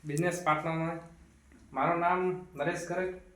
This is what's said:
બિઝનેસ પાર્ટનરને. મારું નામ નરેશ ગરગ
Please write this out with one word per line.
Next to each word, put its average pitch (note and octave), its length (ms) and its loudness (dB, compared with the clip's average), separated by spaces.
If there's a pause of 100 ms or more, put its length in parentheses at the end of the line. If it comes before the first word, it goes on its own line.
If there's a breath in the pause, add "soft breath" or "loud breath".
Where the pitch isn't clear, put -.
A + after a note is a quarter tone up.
બિઝનેસ D3+ 400 0
પાર્ટનરને. D#3+ 540 0 (720)
મારું D#3+ 280 2
નામ F3+ 460 2 (100)
નરેશ E3 320 -2
ગરગ F#3 260 -2 (220)